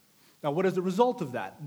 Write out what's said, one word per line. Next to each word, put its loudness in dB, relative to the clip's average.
Now, 0
what 0
is 2
the 0
result 2
of -6
that? -8